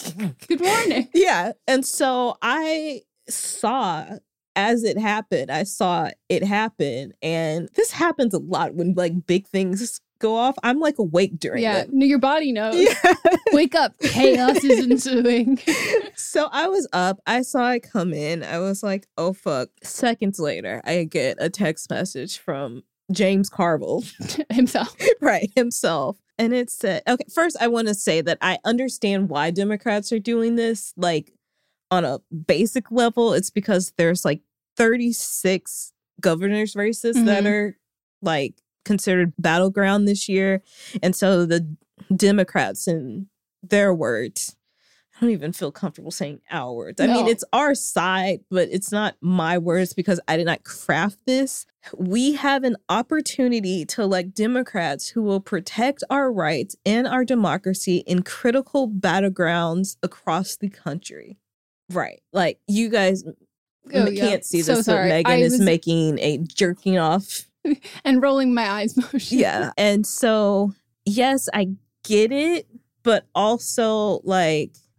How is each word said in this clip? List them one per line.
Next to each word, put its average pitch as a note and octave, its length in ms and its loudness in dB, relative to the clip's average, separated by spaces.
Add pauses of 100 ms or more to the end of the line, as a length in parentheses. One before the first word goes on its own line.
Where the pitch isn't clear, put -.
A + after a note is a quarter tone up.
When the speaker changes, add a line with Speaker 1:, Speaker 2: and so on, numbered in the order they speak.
(180)
Speaker 1:
<laughs> F#3 300 -8
Speaker 2:
Good E4+ 120 0
morning. F#4+ 540 2
Speaker 1:
Yeah. B3+ 380 2 (140)
And C4+ 200 2
so B3 560 0
I D#4 600 -2 (260)
saw, G#3 760 -4 (480)
as A3 300 2
it G3 140 0
happened, G#3 520 -2
I D#3 140 -2
saw F3 460 -2 (180)
it F3+ 160 0
happen. G3 680 -4 (100)
And D#3+ 520 -4
this A4 180 0
happens D4+ 420 0
a F3 40 2
lot D#3+ 360 -4
when, F3 200 0
like, F3 320 -2
big F#3 220 0
things F#3+ 520 -4 (200)
go A3 160 0
off. B3+ 260 2
I'm, B3+ 160 2
like, D4 200 0
awake F3 420 2
during - 240 -4
Speaker 2:
Yeah. G#3 140 2
Speaker 1:
it. - 140 -4
Speaker 2:
No, C4+ 140 6
your C#4 140 6
body C#4+ 320 0
knows. A3 240 -2
Speaker 1:
Yeah. F4+ 380 6 (180)
<laughs> G#4 200 0
Speaker 2:
Wake D4 220 4
up. D4 240 2
Chaos C4 640 4
is B3+ 240 6
ensuing. B3 760 2
<laughs> - 40 0 (480)
Speaker 1:
So - 360 -2
I D#4 160 0
was F#4+ 240 0
up. F#3 340 0
I B3 160 0
saw B3 300 0
it A#3+ 100 0
come F3+ 320 -4
in. D3+ 300 -4
I D3+ 160 -6
was G3 240 -4
like, G3 220 -4 (120)
"Oh, E3+ 140 -2
fuck." C#3+ 360 -4 (140)
Seconds A3+ 560 -2
later, A2 460 -4
I E3+ 200 -2
get D3 360 -2
a E3+ 100 -2
text D#3+ 400 -4
message - 480 -6
from C#3 440 -8 (300)
James G3 380 2
Carville. E3 540 0 (240)
<laughs> - 220 -6
Speaker 2:
Himself. A#3+ 460 2 (240)
Speaker 1:
Right, G#3 360 2
himself. F3 600 0 (200)
And A3+ 140 0
it B3 180 -2
said, - 380 -4
okay, B3 240 0
first E4 280 0
I A#3 60 2
wanna A3+ 280 0
say E3 260 0
that E3 200 -2
I F#3 240 0
understand G#3+ 640 0
why D3+ 220 -2
Democrats G#3 600 -2
are A#3 80 0
doing A#3 340 0
this, A3+ 420 -2
like, F3 360 -2 (580)
on F3+ 140 2
a C3+ 160 -4 (140)
basic F#3 580 0
level. A#3 400 2
It's F3+ 180 0
because G3+ 460 0
there's, E3+ 280 2
like, D#3 160 0 (360)
thirty-six A3+ 1160 -2 (280)
governors' G3+ 560 0
races A3+ 480 -2
that G3+ 200 4
Speaker 2:
Mm-hmm. - 80 2
Speaker 1:
are, G#3 240 -2 (460)
like, D3+ 320 -2 (300)
considered F#3 540 2
battleground F#3+ 720 2
this G3+ 200 0
year. F#3+ 340 0 (400)
And F#3 120 2
so F#3 300 4
the E3 320 -2 (380)
Democrats, F#3 720 2
in D#3+ 400 -4 (340)
their G3+ 320 4
words, B2 640 -4 (600)
I - 40 -6
don't A#3+ 100 2
even D#3+ 220 -2
feel - 180 -6
comfortable D#3 400 -10
saying D3 300 -8 (100)
our B2+ 240 -6
words. - 260 -8
I C#4 60 2
mean, A#3+ 200 2
Speaker 2:
No. A3+ 40 4
Speaker 1:
it's A#3 220 0
our C#4 240 2
side, F#3 640 -2 (100)
but F#3 220 2
it's F#3+ 180 -4
not G#3 300 -2
my F3 380 0
words F3 360 0
because F3+ 320 0
I D#3 100 0
did E3+ 100 0
not E3 180 -4
craft F3 600 -2
this. C4 420 -2 (300)
We A#3 360 0
have C#4 320 0
an A#3+ 120 0 (120)
opportunity A3+ 1000 0
to - 160 -6
elect F#3+ 320 -2
Democrats G#3+ 760 -2
who A3+ 120 -2
will G3 160 0
protect G#3+ 720 -4
our C4+ 220 0
rights D#3 420 -2 (100)
and A#3 220 2
our B3+ 180 0
democracy F#3 760 0 (100)
in F3+ 160 2
critical C4 640 -2
battlegrounds F#3 1120 0
across E3+ 540 -4
the G3+ 120 -6
country. E3 720 -12 (540)
Right. C#3 280 -6 (120)
Like, F3 340 0
you G#3+ 220 0
guys F#3+ 360 2
Speaker 2:
Oh, E3 80 -14 (600)
Speaker 1:
m-, G#3 220 4
Speaker 2:
yeah. G3+ 160 2
Speaker 1:
can't F#3+ 140 -2
see E3+ 180 0
Speaker 2:
So D#3+ 120 2
Speaker 1:
this, A3+ 120 0
but A3 80 4
Speaker 2:
sorry. - 160 2
Speaker 1:
Megan D#3+ 220 2
Speaker 2:
I - 40 6
Speaker 1:
is A#3+ 160 4
Speaker 2:
was B3+ 80 4
Speaker 1:
making E3 580 2
a C#3+ 200 -2
jerking F3+ 600 0
off E3 460 -2 (200)
Speaker 2:
<laughs> - 400 -4
and C4 160 4
rolling C4+ 320 2
my A#3 160 0
eyes G#3 280 -2
motion. B3+ 420 -2
Speaker 1:
Yeah. G#2 400 0
And G#3 260 4
so, G#3 720 0 (300)
yes, B3+ 500 0
I G3 140 0 (340)
get G#3+ 300 2
it, D#4 340 0 (380)
but A3 280 2
also, G#3+ 920 0
like, D#3+ 480 0 (260)